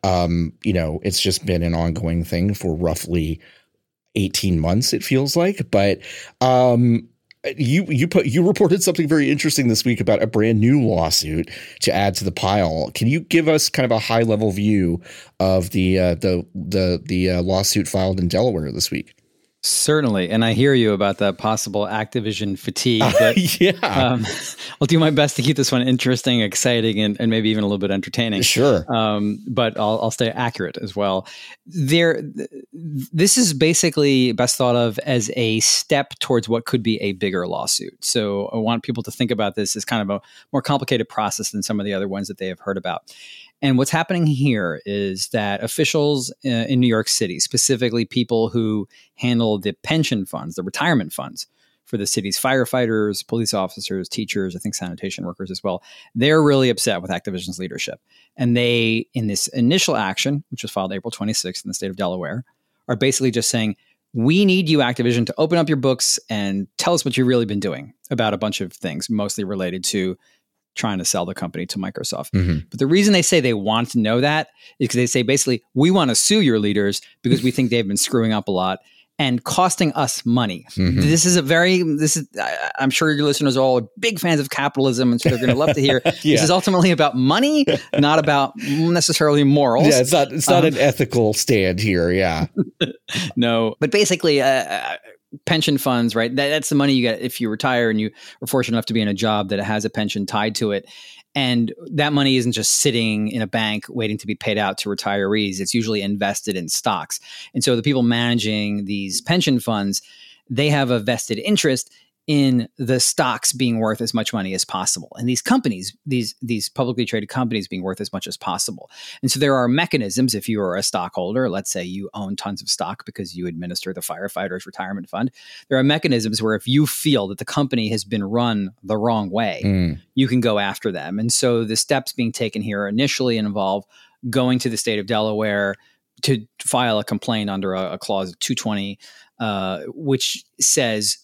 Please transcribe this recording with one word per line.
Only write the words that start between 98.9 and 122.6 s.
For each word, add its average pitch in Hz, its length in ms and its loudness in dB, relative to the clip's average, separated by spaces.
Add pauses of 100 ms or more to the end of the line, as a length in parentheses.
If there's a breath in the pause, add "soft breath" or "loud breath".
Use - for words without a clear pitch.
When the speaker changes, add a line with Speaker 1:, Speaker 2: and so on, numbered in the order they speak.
Speaker 2:
be 110 80 0
in 107 80 0
a 104 60 0
job 104 340 0
that 98 100 -2
has 104 260 -2
a 107 60 -2
pension 104 360 -4
tied 107 300 -2
to 110 140 -2
it. 101 180 -4 (460 loud breath)
And 123 380 0 (200)
that 147 200 0
money 139 240 2
isn't 123 160 0
just - 280 0
sitting 110 480 0
in 113 140 -2
a 107 40 -4
bank 107 420 -2
waiting 110 300 -4
to - 80 -12
be 104 80 -4
paid 107 240 -2
out 98 200 0
to - 100 -6
retirees. 101 720 -2
It's 95 140 -6
usually 110 280 0
invested 101 540 -2
in 87 120 -6
stocks. 90 520 -4 (320 loud breath)
And 135 120 -2
so 123 120 2
the 117 60 -2
people 135 200 2
managing 107 800 0
these 98 360 -6
pension 160 400 0
funds, 101 420 -2 (460 loud breath)
they 139 220 0
have 139 200 2
a 120 100 2
vested 110 380 -2
interest 156 540 0 (340 soft breath)
in 135 500 2
the 127 240 0
stocks - 520 0
being 120 280 0
worth 110 200 0
as 117 140 -4
much 110 180 -2
money 95 220 -4
as 92 100 -2
possible. - 520 -4
And 120 120 -4
these 123 140 -2
companies, 120 540 -2 (100)
these, 123 340 -2
these 113 280 -4
publicly 120 360 -2
traded 104 240 -4
companies 117 380 -2
being 92 160 -8
worth 92 180 -6
as 101 120 -10
much 95 160 -8
as - 80 -10
possible. - 520 -6 (320 loud breath)
And 131 120 -2
so 135 80 -2
there 139 160 2
are 123 100 2
mechanisms, 127 640 0
if 101 160 -4
you 107 120 0
are 90 160 -2
a 98 60 -2
stockholder, 95 640 -2
let's 95 240 -6
say 92 100 -6
you 95 320 -10
own 101 220 -8
tons 101 260 -8